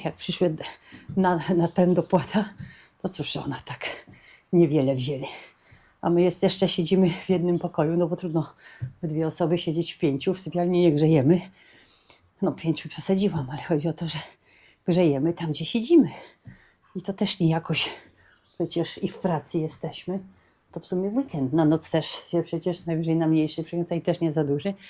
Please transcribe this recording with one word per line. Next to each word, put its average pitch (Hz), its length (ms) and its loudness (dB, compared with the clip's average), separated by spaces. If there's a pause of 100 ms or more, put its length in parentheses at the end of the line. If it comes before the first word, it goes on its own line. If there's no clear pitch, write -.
jak 156 120 -4
przyszły - 340 0
d-, 156 140 -8 (520)
na, 180 240 2 (160)
na 170 120 4
ten 180 260 4
dopłata, 175 500 2 (580)
to 185 60 -2
cóż, - 280 -6
ona 131 280 -6
tak - 420 -12 (460)
niewiele 147 420 4
wzięli. 131 320 -4 (720)
A 170 100 0
my 170 120 4
jest, 175 200 2
jeszcze 190 260 2
siedzimy 180 420 2
w - 200 -4
jednym 175 280 2
pokoju, 170 380 0
no 175 120 2
bo 170 80 -4
trudno 160 360 -4 (500)
w 165 60 -4
dwie 156 180 -2
osoby 160 320 0
siedzieć 165 360 -4
w - 40 -20
pięciu, 143 360 0
w 185 60 -10
sypialni 175 400 0
nie 175 120 6
grzejemy. 156 480 6 (1000)
No 175 100 0
pięciu 156 360 -4
przesadziłam, 160 600 -2
ale 143 120 -10
chodzi 156 260 0
o 160 40 -2
to, 165 160 -6
że 156 100 -6 (720)
grzejemy 165 440 4
tam, 170 180 -4
gdzie 156 160 -4
siedzimy. 240 420 4 (880)
I 180 60 -10
to 196 100 -6
też - 280 -2
nie 170 80 4
jakoś, 160 400 -2 (640)
przecież - 480 -4
i 165 60 0
w - 100 -14
pracy 170 400 -2
jesteśmy, 160 600 -6 (540)
to 170 80 -10
w - 60 -16
sumie 190 240 -2
w 220 60 -4
weekend, 147 360 -4
na 160 120 4
noc 156 260 2
też 156 160 0 (240)
się 170 120 0
przecież 170 440 -6
najwyżej 165 300 0
na 165 100 2
mniejszy 160 360 2
przykręca 170 320 -4
i 165 80 -2
też 170 180 -2
nie 165 120 0
za 151 120 2
duży. 143 300 -2 (140)